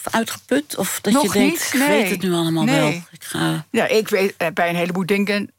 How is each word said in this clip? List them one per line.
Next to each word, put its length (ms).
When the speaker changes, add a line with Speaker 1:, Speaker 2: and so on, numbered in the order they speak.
Speaker 1:
of 80
uitgeput? 640
Of 240
dat 120
Speaker 2:
Nog 100
Speaker 1:
je 60
denkt, 140
Speaker 2:
niet, 160
Speaker 1:
"Ik 60
Speaker 2:
nee. 140
Speaker 1:
weet 80
het 120
nu 120
allemaal 300
Speaker 2:
Nee. 160
Speaker 1:
wel. 100
Ik 120
ga" 480
Speaker 2:
Ja, 160
ik 200
weet, 300
eh, 160
bij 160
een 60
heleboel 300
dingen, 540